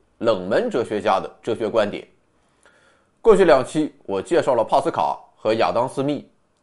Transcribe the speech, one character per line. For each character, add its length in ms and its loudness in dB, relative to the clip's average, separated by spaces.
冷 300 0
门 200 0
哲 140 -2
学 180 -4
家 200 0
的 200 -10
哲 140 -4
学 140 -4
观 200 0
点。 160 -10
过 160 6
去 80 6
两 200 6
期 300 -4
我 140 -2
介 220 0
绍 140 0
了 80 2
帕 160 0
斯 100 -2
卡 260 -2
和 180 -2
亚 160 0
当· 180 -2
斯 140 -6
密， 260 -6